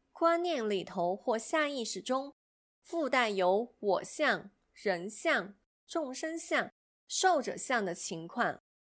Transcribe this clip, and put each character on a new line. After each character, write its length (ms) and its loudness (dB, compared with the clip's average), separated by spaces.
观 300 2
念 260 -2
里 160 0
头 320 -2
或 220 -2
下 300 2
意 140 -6
识 200 -6
中 320 -4
附 260 -4
带 220 2
有 480 2
我 260 0
相、 460 0
人 340 -2
相、 480 0
众 260 -4
生 260 -6
相、 340 2
寿 340 2
者 160 -6
相 260 0
的 120 -2
情 340 -2
况， 340 -2